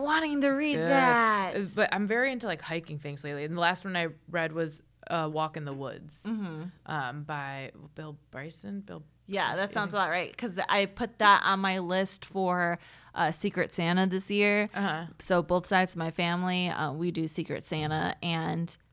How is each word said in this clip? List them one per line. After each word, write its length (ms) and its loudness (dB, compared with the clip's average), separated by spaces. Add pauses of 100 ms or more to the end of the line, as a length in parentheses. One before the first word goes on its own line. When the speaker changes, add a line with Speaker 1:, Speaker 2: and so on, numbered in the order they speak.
Speaker 1:
wanting 400 2
to 80 4
Speaker 2:
It's 80 2
Speaker 1:
read 180 0
Speaker 2:
good. 160 2
Speaker 1:
that. 640 4
Speaker 2:
Uh, 180 -2
but 200 2
I'm 140 0
very 260 2
into, 140 -8
like, 140 -4
hiking 380 -6
things 240 -10
lately. 220 -6
And 100 -6
the 60 -2
last 240 2
one 100 -6
I 120 2 (220)
read 220 0
was, 300 -4 (280)
uh, 220 0
Walk 240 -2
in 80 -6
the 100 -6
Woods, 540 -10
Speaker 1:
Mm-hmm. 360 -4 (240)
Speaker 2:
um, 360 -4
by 480 -8 (240)
Bill 220 -12 (140)
Bryson. 500 -10
Bill 220 -14 (240)
Speaker 1:
Yeah, 240 0
that 40 -2
Speaker 2:
Bryson. 180 -2
Speaker 1:
sounds 200 -2
about 160 2
right, 280 -2
'cause 180 -6
the, 140 -2
I 180 4
put 320 -8
that 260 8
on 160 4
my 180 2
list 460 0
for, 540 2 (360)
uh, 160 4
Secret 420 0
Santa 320 4
this 240 0
year. 460 4
Speaker 2:
Uh-huh. 300 -2 (120)
Speaker 1:
So 240 2
both 240 2
sides 280 2
of 40 -8
my 140 -2
family, 580 0
uh, 240 -2
we 180 -2
do 160 -2
Secret 380 -4
Santa, 560 -2
and 560 -2 (160)